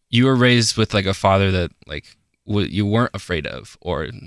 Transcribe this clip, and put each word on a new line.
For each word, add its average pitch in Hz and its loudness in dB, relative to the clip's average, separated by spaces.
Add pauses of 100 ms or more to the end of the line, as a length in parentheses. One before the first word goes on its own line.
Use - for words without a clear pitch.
(100)
you 120 4
were 131 4
raised 120 2
with, 110 0
like, 98 0
a 95 0
father 98 2
that, 90 0 (160)
like, - -14 (300)
w-, 101 -2
you 101 -2
weren't 110 0
afraid 87 -6
of, - -14
or 78 -6 (180)